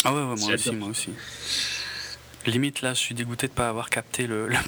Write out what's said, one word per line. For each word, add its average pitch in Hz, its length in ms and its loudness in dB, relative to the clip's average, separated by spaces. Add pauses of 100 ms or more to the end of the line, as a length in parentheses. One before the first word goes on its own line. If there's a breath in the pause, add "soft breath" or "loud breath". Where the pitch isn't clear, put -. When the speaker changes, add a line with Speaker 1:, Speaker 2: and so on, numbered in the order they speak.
Speaker 1:
Ah 131 100 6
ouais, 147 60 4
ouais, 143 60 2
moi 123 100 0
Speaker 2:
j'adore. 104 180 2
Speaker 1:
aussi, 113 180 2
moi 104 180 -2
aussi. - 200 -2 (1400 loud breath)
Limite, 135 340 2
là, 127 140 2
je 120 40 2
suis - 160 0
dégoûté 120 320 0
de 123 60 -6
pas 120 160 2
avoir 113 220 -2
capté - 360 0
le, 110 220 0
le - 80 4 (120)